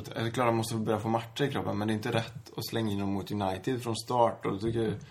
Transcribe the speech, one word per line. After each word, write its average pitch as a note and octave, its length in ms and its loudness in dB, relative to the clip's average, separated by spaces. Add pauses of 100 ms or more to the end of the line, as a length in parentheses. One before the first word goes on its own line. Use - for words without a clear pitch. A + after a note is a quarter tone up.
(160)
eller A#2 140 0
klart, B2 160 2
han A#2 100 6
måste A2+ 200 0
börja A2 240 2
få A2+ 80 -2
matcher A2+ 340 0
i C#3 100 4
kroppen, G#2 260 0
men G#2+ 100 0
det A2 40 2
är A2 40 2
inte G#2+ 160 -2
rätt - 440 -2
att G#2+ 100 -4
slänga A2+ 260 0
in G2 80 0
honom G2 140 0
mot F#2+ 180 -4
United G#2 500 0
från A2+ 140 -2
start. A#2+ 500 2
Och A2+ 60 0
då G2 60 -2
tycker A2+ 240 0
jag A2 120 2 (160)